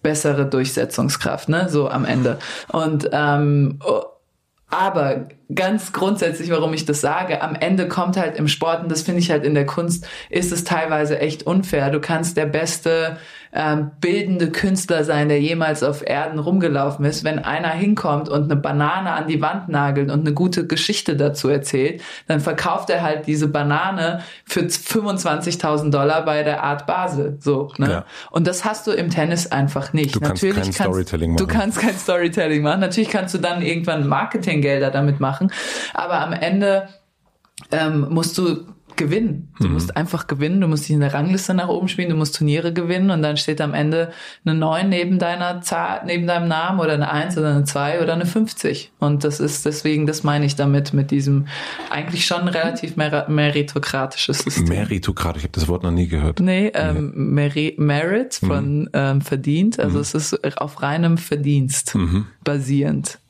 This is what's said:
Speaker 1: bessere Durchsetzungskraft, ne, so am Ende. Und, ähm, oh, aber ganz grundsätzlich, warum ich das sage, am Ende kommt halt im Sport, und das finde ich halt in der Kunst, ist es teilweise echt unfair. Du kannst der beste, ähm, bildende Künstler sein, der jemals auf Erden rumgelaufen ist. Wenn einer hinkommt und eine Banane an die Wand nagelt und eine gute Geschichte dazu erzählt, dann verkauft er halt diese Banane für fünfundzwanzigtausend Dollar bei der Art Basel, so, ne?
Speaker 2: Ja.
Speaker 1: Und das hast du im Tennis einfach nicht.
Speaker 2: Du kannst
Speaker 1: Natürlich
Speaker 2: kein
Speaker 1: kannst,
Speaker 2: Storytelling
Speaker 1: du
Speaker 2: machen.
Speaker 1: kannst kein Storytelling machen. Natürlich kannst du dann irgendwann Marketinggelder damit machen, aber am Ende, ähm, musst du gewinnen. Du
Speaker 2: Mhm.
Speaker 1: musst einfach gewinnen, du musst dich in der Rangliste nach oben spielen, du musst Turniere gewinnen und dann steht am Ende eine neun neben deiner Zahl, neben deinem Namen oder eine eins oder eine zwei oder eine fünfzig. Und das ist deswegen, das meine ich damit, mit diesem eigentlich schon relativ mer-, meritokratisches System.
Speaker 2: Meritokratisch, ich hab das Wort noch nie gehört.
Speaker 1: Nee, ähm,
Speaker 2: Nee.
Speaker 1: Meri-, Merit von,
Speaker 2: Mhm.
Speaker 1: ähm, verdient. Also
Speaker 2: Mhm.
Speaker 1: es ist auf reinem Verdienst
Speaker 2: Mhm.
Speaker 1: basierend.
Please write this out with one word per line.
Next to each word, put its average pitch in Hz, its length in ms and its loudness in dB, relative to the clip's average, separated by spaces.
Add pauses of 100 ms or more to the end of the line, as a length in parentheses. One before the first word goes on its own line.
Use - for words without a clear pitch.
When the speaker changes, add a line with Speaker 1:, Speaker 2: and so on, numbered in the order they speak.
Speaker 1:
bessere 147 440 0
Durchsetzungskraft, 131 1000 -2
ne, 170 200 2
so 147 200 2
am 131 160 -2
Ende. 123 340 0 (300)
Und, 156 440 0
ähm, 143 720 2
oh, 170 180 0 (680)
aber 160 560 0 (280)
ganz 190 380 0
grundsätzlich, 170 580 0
warum 160 240 2
ich 156 100 -4
das 147 160 0
sage, 165 420 0
am 156 120 -4
Ende 180 340 0
kommt 180 280 0
halt 175 200 -2
im 151 120 0
Sport, 165 340 0
und 165 100 -2
das 156 100 -2
finde 180 180 0
ich 175 100 2
halt 147 140 2
in 147 100 2
der 143 120 4
Kunst, 170 400 -2 (240)
ist 175 220 0
es 170 120 -2
teilweise 156 560 0
echt 151 240 -2
unfair. 165 460 2
Du 151 100 0
kannst 170 360 -2
der 156 80 2
beste, 160 720 0 (380)
ähm, 151 380 0 (100)
bildende 180 480 0
Künstler 180 540 0
sein, 151 260 2
der 147 100 4
jemals 156 420 0
auf 143 240 -2
Erden 156 320 -2
rumgelaufen 147 680 2
ist. 151 180 -2
Wenn 151 140 0
einer 160 320 -2
hinkommt 165 580 0
und 147 160 0
eine 151 120 2
Banane 147 560 0
an 156 140 -2
die 156 140 0
Wand 175 300 -2
nagelt 143 400 2
und 143 100 2
eine 147 140 0
gute 175 320 0
Geschichte 160 500 -2
dazu 143 320 0
erzählt, 143 540 0 (240)
dann 156 140 2
verkauft 170 500 -2
er 170 120 2
halt 151 240 -2
diese 151 220 0
Banane 165 720 0 (240)
für 175 240 -2
fünfundzwanzigtausend 165 1300 0
Dollar 151 320 2
bei 151 160 0
der 151 200 0
Art 147 240 -2
Basel, 147 540 -2
so, 143 380 0
ne? 127 120 2
Speaker 2:
Ja. 85 140 -2 (260)
Speaker 1:
Und 170 160 2
das 180 200 -2
hast 214 200 -4
du 214 40 0
im 175 180 0
Tennis 170 420 0
einfach 139 440 0
nicht. 147 200 2
Speaker 2:
Du 110 60 0
kannst 92 220 0
Speaker 1:
Natürlich 104 140 2
Speaker 2:
kein 95 180 0
Speaker 1:
kannst, - 80 0
Speaker 2:
Storytelling 87 560 0
Speaker 1:
du - 80 2
Speaker 2:
machen. 82 120 0
Speaker 1:
kannst 214 200 0
kein 214 200 0
Storytelling 170 640 2
machen. 156 180 2
Natürlich 196 280 0
kannst 190 260 -2
du 185 40 0
dann 175 240 -2
irgendwann 165 440 0
Marketinggelder 143 840 0
damit 143 300 2
machen, 135 300 0 (440)
aber 175 260 -2
am 165 120 -4
Ende, 196 560 2 (840)
ähm, 151 380 0
musst 165 280 0
du 175 280 0 (320)
gewinnen. 170 500 0 (100)
Du - 100 2
Speaker 2:
Mhm. 87 40 2
Speaker 1:
musst 85 240 -2
einfach 165 300 -2
gewinnen, 156 340 0
du 175 80 4
musst 151 160 2
dich - 100 -6
in 147 60 4
der 143 140 2
Rangliste 185 400 0
nach 180 140 0
oben 185 200 0
spielen, 175 220 -2
du 156 60 2
musst 151 200 0
Turniere 160 380 2
gewinnen 180 360 2
und 160 120 2
dann 147 160 0
steht 156 240 -2
am 147 100 -2
Ende 156 400 0 (320)
eine 160 100 2
neun 160 360 2
neben 180 280 2
deiner 175 440 -2
Zahl, 175 420 -2
neben 175 220 -2
deinem 170 220 2
Namen 170 320 0
oder 160 120 2
eine 151 180 0
eins 160 280 -2
oder 151 140 2
eine 143 120 4
zwei 147 380 0
oder 160 100 2
eine 170 140 0
fünfzig. - 720 -2
Und 147 260 2
das 147 160 0
ist 147 240 -2
deswegen, 151 420 0
das 151 160 -2
meine 147 220 2
ich 143 120 0
damit, 143 360 2
mit 139 180 2
diesem 139 360 2 (420)
eigentlich 170 380 -4
schon 175 220 0
relativ 165 480 -2
mer-, 147 340 0
meritokratisches 143 1120 0
System. - 280 0
Speaker 2:
Meritokratisch, 92 720 -2
ich - 60 -6
hab - 40 -8
das 80 160 0
Wort 87 160 0
noch 90 80 2
nie 85 160 2
gehört. 80 320 0
Speaker 1:
Nee, 185 340 2
ähm, 151 400 0
Speaker 2:
Nee. - 80 -2 (260)
Speaker 1:
Meri-, 151 300 -2
Merit 165 560 0
von, 143 460 0
Speaker 2:
Mhm. - 120 -4
Speaker 1:
ähm, 139 300 2
verdient. 147 580 0
Also - 160 2
Speaker 2:
Mhm. 143 60 0
Speaker 1:
es - 120 -6
ist 147 460 -2
auf 143 220 -6
reinem 165 340 2
Verdienst 143 800 0
Speaker 2:
Mhm. 92 320 0 (180)
Speaker 1:
basierend. 143 760 0 (100)